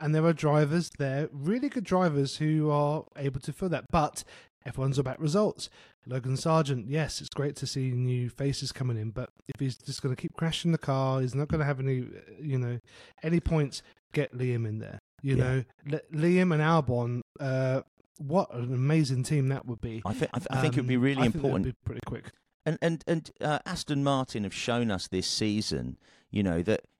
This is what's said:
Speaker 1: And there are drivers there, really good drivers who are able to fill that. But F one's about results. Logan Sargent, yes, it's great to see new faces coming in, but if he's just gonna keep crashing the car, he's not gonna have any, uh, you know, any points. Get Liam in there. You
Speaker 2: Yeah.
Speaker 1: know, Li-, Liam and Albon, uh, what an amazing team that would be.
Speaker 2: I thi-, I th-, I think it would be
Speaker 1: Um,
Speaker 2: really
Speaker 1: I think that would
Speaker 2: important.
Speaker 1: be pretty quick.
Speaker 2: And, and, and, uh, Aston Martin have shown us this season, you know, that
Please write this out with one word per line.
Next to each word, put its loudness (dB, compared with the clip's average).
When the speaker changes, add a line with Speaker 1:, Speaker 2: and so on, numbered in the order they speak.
Speaker 1:
And 0
there 4
are 6
drivers 2
there, 0
really -2
good -2
drivers 2
who 2
are 2
able -4
to -8
fill -4
that. -4
But 2
F -8
one's 0
about -2
results. 0
Logan -4
Sargent, 2
yes, -2
it's -12
great -4
to -6
see -2
new 0
faces -4
coming -4
in, -4
but -8
if -10
he's -2
just -12
gonna -2
keep -8
crashing 0
the 2
car, 0
he's -2
not 0
gonna 2
have 0
any, 0
uh, -4
you -2
know, -2
any 4
points. 0
Get 0
Liam 0
in -4
there. -10
You 2
Speaker 2:
Yeah. 4
Speaker 1:
know, 0
Li-, 2
Liam 4
and 4
Albon, 2
uh, 0
what 0
an -4
amazing 4
team 2
that -4
would -6
be. -6
Speaker 2:
I -2
thi-, -2
I -2
th-, -6
I 0
think 2
it 2
would -2
be 4
Speaker 1:
Um, 4
Speaker 2:
really 2
Speaker 1:
I 4
think 4
that -2
would 2
Speaker 2:
important. -
Speaker 1:
be -8
pretty -6
quick. -10
Speaker 2:
And, -2
and, -2
and, -2
uh, 0
Aston -2
Martin 0
have -6
shown 0
us -4
this -2
season, -2
you 0
know, 2
that 2